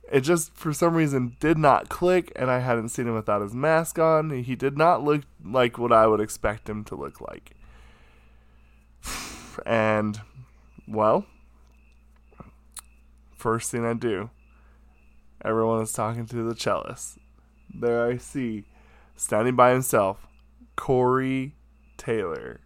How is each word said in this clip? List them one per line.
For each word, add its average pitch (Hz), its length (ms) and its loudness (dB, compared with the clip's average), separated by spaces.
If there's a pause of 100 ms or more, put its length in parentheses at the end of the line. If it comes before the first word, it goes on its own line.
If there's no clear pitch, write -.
(100)
it 139 120 2
just, 165 320 -2
for 156 180 -6
some 165 220 0
reason, 135 460 0
did 160 160 2
not 143 320 4
click, 180 480 0
and 127 140 -2
I 127 80 2
hadn't 117 320 -2
seen 123 160 -4
him 117 80 -2
without 107 260 0
his 101 140 -6
mask 160 440 0
on. 156 320 2
He 123 260 -6
did 139 200 -2
not 160 260 4
look 147 200 2 (220)
like 123 340 0
what 120 140 2
I 110 140 8
would 107 140 4
expect 107 480 -4
him 107 160 -8
to - 100 -12
look 69 260 -12
like. - 320 -16 (1500)
<sighs> - 340 -12 (280)
And, 107 540 0 (680)
well, 107 380 2 (2000)
first 113 340 -2
thing 117 140 -4
I 117 80 0
do, 110 380 -4 (1120)
everyone 113 380 0
is 110 100 -6
talking 113 340 -4
to 117 160 -6
the 113 120 -4
cellist. - 640 -4 (560)
There 117 320 0
I 123 100 -2
see, 120 480 -8 (520)
standing 123 400 0
by 123 160 8
himself, 113 540 0 (500)
Corey 131 800 0 (420)
Taylor. 80 680 -6